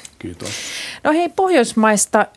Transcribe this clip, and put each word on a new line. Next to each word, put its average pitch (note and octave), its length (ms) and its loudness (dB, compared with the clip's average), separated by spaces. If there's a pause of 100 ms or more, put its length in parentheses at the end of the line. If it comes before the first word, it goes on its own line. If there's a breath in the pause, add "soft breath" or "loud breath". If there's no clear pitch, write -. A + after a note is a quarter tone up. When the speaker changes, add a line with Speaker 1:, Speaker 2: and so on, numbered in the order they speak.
(180)
Speaker 1:
Kiitos. F#2+ 300 -12 (560 loud breath)
Speaker 2:
No D4+ 80 2
hei, E4+ 160 2
pohjoismaista A3+ 1000 2 (100)